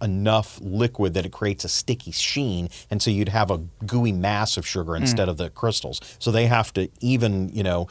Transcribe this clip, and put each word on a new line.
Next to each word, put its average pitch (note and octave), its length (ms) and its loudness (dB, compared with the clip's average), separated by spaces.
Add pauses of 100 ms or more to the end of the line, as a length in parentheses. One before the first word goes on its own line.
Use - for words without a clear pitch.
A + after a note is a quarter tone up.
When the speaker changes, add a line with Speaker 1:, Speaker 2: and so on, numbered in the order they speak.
Speaker 1:
enough G#2+ 600 2
liquid G2+ 520 0
that F2 120 0
it F2+ 80 -8
creates G2+ 320 -2
a E2+ 40 -6
sticky - 420 -4
sheen, F#2 580 -2 (200)
and G#2 120 0
so A#2 100 2
you'd G2+ 180 2
have G#2 220 2
a F2+ 60 0 (280)
gooey A#2+ 280 2
mass G#2 440 0
of F2+ 80 -4
sugar E2 280 -4
Speaker 2:
Mm. E2 80 0
Speaker 1:
instead A2+ 280 2
of E2+ 80 0
the E2+ 120 -4
crystals. - 500 -4 (200)
So A#2 120 0
they A#2 160 4
have A2+ 260 2
to F#2 160 0 (120)
even, A2 480 2
you G#2 140 -2
know, F2 280 0